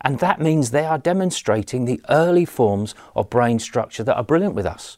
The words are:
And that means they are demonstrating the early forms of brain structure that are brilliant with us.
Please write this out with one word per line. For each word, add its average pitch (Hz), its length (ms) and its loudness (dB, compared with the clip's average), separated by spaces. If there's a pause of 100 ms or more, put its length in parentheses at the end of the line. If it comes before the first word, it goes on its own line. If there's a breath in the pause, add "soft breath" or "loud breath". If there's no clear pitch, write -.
And 139 180 -2
that 180 220 0
means 156 300 2
they 147 140 2
are 160 120 0
demonstrating 131 880 -2
the - 240 -2
early 175 360 4
forms 104 500 0 (200 loud breath)
of 104 140 -2
brain 117 300 2
structure - 440 -6
that 117 120 0
are 120 80 -2
brilliant 165 320 0
with 95 100 -2
us. - 320 -10